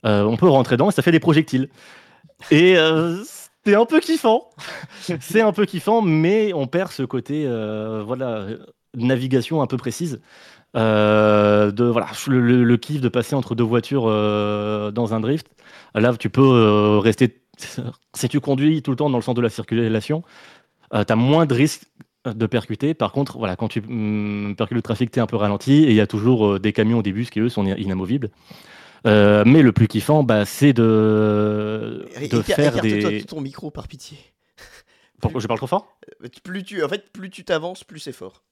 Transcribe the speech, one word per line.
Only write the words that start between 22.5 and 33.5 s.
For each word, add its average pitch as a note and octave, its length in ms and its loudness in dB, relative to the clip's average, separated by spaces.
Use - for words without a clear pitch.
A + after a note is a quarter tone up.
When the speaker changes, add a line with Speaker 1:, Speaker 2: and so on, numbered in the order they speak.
Speaker 1:
Par G#2+ 160 -4
contre, C#3 280 -6
voilà, G2 180 -4
quand A2+ 100 -6
tu, A2 140 -6
hum, G#2 760 -6
percutes - 200 -4
le A2+ 60 -2
trafic, A#2 280 -4
t'es B2 100 -2
un A2+ 60 0
peu A#2 100 -6
ralenti G#2 460 2
et D3 80 4
il G#2+ 60 6
y G#2+ 40 6
a G#2 60 2
toujours, A2 460 2
euh, G2 80 -2
des G#2 120 -2
camions A2+ 260 0
ou G#2+ 40 -2
des G2 100 -4
bus A2+ 180 -6
qui, G#2+ 100 -4
eux, A#2 80 0
sont G#2 180 -4
i-, G2 160 -4
inamovibles. F#2+ 480 -4
Euh, G#2 380 6
mais C#3+ 180 8
le A#2+ 100 6
plus A2 160 4
kiffant, D3 340 0
bah, A2 220 0
c'est C#3 280 2
de, G#2+ 1400 0
Speaker 2:
Ri-, C3+ 140 -10
Speaker 1:
de A#2 120 0
Speaker 2:
éca-, - 140 -2
Speaker 1:
faire C#3+ 220 0
Speaker 2:
écarte-toi G#2 340 -2
Speaker 1:
des G#2+ 120 -6
Speaker 2:
de - 40 -16
ton D#3 140 -12
micro, C3+ 320 -12